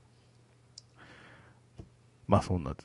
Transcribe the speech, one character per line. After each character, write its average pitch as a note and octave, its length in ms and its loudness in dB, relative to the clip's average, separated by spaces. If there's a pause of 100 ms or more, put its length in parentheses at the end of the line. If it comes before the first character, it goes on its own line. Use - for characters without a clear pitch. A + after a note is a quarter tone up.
(2250)
ま G2 100 10
あ、 - 40 2
そ F#2 140 -2
ん E2 80 -2
な C2+ 80 -4
で - 120 -8